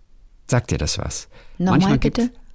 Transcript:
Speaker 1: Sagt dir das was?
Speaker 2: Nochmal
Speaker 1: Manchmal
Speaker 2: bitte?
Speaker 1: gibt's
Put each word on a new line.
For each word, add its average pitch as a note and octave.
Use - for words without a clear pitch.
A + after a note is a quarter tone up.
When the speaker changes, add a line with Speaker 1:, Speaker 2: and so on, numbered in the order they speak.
Speaker 1:
Sagt B2
dir -
das D#2
was? -
Speaker 2:
Nochmal F#3
Speaker 1:
Manchmal F3
Speaker 2:
bitte? D3
Speaker 1:
gibt's B3